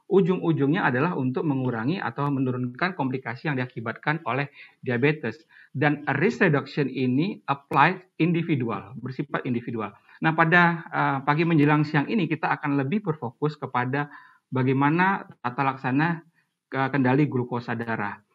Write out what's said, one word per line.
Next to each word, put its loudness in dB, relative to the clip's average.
ujung-ujungnya 2
adalah 0
untuk -2
mengurangi -2
atau -4
menurunkan -2
komplikasi -4
yang -2
diakibatkan -4
oleh -2
diabetes. -2
Dan 0
risk 0
reduction 0
ini -2
apply 0
individual, -2
bersifat -8
individual. -4
Nah, 2
pada, 4
eh, 0
pagi 2
menjelang 4
siang 0
ini 0
kita -2
akan 0
lebih -2
berfokus -4
kepada -4
bagaimana 2
tata -4
laksana 0
ke-, -2
kendali 4
glukosa -4
darah. -6